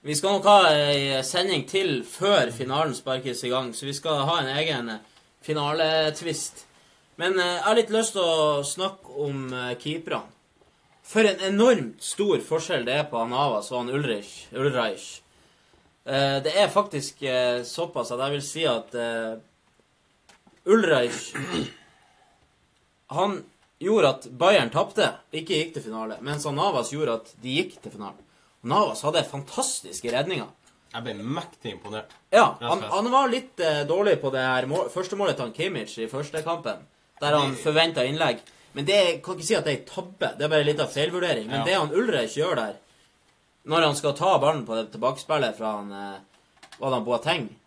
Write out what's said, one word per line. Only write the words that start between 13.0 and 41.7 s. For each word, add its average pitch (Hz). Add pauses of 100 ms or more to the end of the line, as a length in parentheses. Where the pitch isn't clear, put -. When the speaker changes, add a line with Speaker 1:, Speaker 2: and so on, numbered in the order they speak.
Speaker 1:
på 120
han 117
Navas 123
og 123
han 127
Ulrich, 117
Ulreich. 123 (840)
Eh, 139
det 156
er 196
faktisk, 147
eh, 123
såpass 123
at 123
jeg 139
vil 143
si 156
at, 117
eh, 117 (1300)
Ulreich, 160
<clears throat> 151 (1300)
han 180 (380)
gjorde 180
at - (120)
Bayern 165
tapte, 170 (240)
ikke 160
gikk 160
til 123
finale, 110
mens 143
han 139
Navas 151
gjorde 135
at - (100)
de 127
gikk -
til 110
finalen. 104 (440)
Og 117
Navas 165
hadde 156
fantastiske 139
redninger. 147 (460)
Speaker 2:
Jeg 117
ble 117 (120)
mektig 143
imponert. 107 (200)
Speaker 1:
Ja, 208
Speaker 2:
Rett -
og 120
Speaker 1:
han, 120
Speaker 2:
slett. 107
Speaker 1:
han 220
var 254
litt, 254
eh, 156
dårlig 190
på 135
det 131
her 127
må-, 143
første 185
målet 180
til 123
han 110
Kimmich 156
i 113
første 147
kampen, 113 (360)
der 147
han 135
Speaker 2:
Det -
Speaker 1:
forventet 156
innlegg. 143 (320)
Men 143
det, 202 (240)
kan 185
ikke 156
si 208
at 151
det 147
er 127
en -
tabbe, -
det 143
er 151
bare 151
litt 147
av 131
feilvurdering. 160
Men 135
Speaker 2:
Ja. -
Speaker 1:
det 180